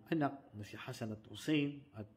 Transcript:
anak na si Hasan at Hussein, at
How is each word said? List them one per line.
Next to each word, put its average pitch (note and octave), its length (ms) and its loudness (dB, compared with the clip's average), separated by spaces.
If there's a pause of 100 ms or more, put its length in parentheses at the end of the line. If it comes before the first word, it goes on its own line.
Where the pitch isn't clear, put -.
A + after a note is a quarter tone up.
(120)
anak D3 400 0
na G#2+ 80 -10
si - 160 -10
Hasan A2+ 400 -4
at - 160 -18
Hussein, C#3+ 480 2 (160)
at G#2+ 80 -6 (120)